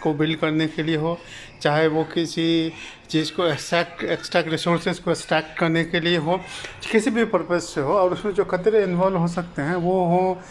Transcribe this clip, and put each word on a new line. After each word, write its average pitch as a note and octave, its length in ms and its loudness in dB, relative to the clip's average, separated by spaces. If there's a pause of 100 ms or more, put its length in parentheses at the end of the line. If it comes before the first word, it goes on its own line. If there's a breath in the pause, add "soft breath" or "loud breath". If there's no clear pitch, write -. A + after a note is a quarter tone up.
को D#3 120 2
बिल्ड D#3 240 0
करने D#3 280 2
के D#3 160 -4
लिए D#3+ 140 0
हो, E3 220 -2 (440 loud breath)
चाहे D#3 260 4
वो D#3 160 2
किसी E3 680 0 (380 loud breath)
चीज़ D#3 220 0
को F3+ 120 -2
एक्सट्रैक्ट, E3+ 600 -2
एक्सट्रैक्ट E3 460 0
रिसोर्सेज E3+ 480 0
को - 120 -4
एक्सट्रैक्ट D#3 480 -2
करने E3 260 2
के E3+ 160 0
लिए E3+ 160 2
हो, E3+ 240 0 (520 loud breath)
किसी A3 180 4
भी A3+ 140 2
पर्पस F3 500 0
से E3 60 -2
हो, C#3 120 0
और F#3 200 4
उसमें F#3+ 200 -2
जो F#3 120 0
खतरे G3 400 2
इन्वॉल्व F#3 320 2
हो E3+ 120 2
सकते F3 340 -4
हैं E3 140 -2
वो F3+ 300 2
हो, F3+ 320 2 (120)